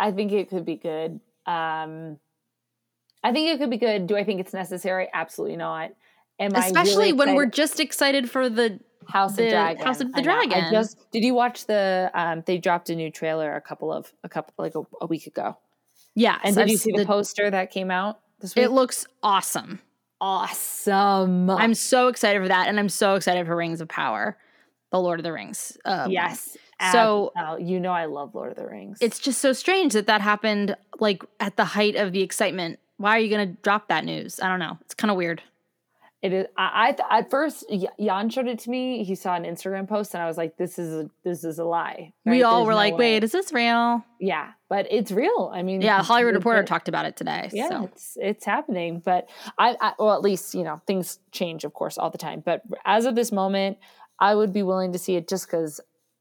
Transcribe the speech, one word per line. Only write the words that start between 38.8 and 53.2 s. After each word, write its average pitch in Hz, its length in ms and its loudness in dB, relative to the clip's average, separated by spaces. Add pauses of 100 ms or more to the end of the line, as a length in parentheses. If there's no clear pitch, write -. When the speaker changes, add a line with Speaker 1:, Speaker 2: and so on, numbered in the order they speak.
Speaker 1:
He 185 100 -4
saw 180 200 -4
an 170 100 -4
Instagram 190 420 -6
post, 208 280 -4
and 175 80 -6
I 170 40 -4
was 165 120 -6
like, 165 180 -6
"This 180 220 -6
is 160 260 -6
a, - 60 -12 (120)
this 175 220 -4
is 156 140 -6
a 165 60 -4
lie." 165 500 -4 (100)
Speaker 2:
We 226 80 2
Speaker 1:
Right? 247 120 6
Speaker 2:
all 233 160 6
Speaker 1:
There's 220 80 2
Speaker 2:
were 220 40 4
Speaker 1:
no 220 40 4
Speaker 2:
like, 208 200 4
Speaker 1:
way. 233 200 4
Speaker 2:
"Wait, 214 80 2
is 220 80 -2
this 370 200 -2
real?" 233 500 2 (180)
Speaker 1:
Yeah, 165 320 -2 (180)
but 196 200 0
it's 208 220 0
real. 233 400 0
I 180 100 -6
mean, 185 200 -2
Speaker 2:
Yeah, 202 200 4
Hollywood 233 320 4
Speaker 1:
it's 196 60 2
Speaker 2:
Reporter 220 200 4
Speaker 1:
a 185 40 2
Speaker 2:
talked 170 240 -4
about 160 160 -2
it - 140 -8
today, 160 340 -4
Speaker 1:
Yeah, 240 160 -4
Speaker 2:
so. 220 160 -4
Speaker 1:
it's, - 340 -14
it's 202 280 -4
happening. 185 580 -2
But 180 240 0 (300)
I, 226 200 4
I, 220 200 0
well, 208 160 4
at 156 80 0
least, 196 320 -2
you 185 80 -2
know, 160 240 -8
things 190 320 -4 (120)
change, 165 340 -8
of 147 100 -8
course, 160 240 -6
all 165 100 -2
the 165 80 -8
time. 156 260 -10
But 170 200 -2 (240)
as 214 180 4
of 247 120 0
this 233 140 0